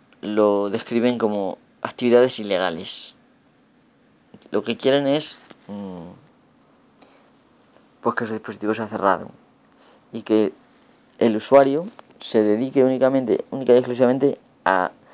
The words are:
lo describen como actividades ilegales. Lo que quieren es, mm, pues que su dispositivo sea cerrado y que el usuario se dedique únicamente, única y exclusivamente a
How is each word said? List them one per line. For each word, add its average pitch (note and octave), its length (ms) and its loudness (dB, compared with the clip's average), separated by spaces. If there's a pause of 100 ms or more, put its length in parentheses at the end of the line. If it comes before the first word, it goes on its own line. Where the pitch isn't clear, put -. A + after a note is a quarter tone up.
(200)
lo G#2 480 0
describen A#2 480 -2
como G#2 400 -4 (240)
actividades A#2+ 580 2
ilegales. F#2 760 -6 (1400)
Lo G#2 120 -2
que A#2 120 -4
quieren C#3 320 2
es, D3 300 -2 (300)
mm, F#2+ 420 -12 (1900)
pues A#2 140 -2
que A#2+ 100 -4
su A2 80 -8
dispositivo G#2+ 400 -4
sea A2 140 -6
cerrado G2 420 0 (840)
y A2+ 120 -12
que G#2+ 300 2 (680)
el A2+ 180 2
usuario C#3 500 4 (320)
se A2 240 0
dedique B2+ 400 2
únicamente, C3 680 0
única B2 220 2
y A#2+ 40 8
exclusivamente B2+ 600 2 (260)
a F#2 260 0 (220)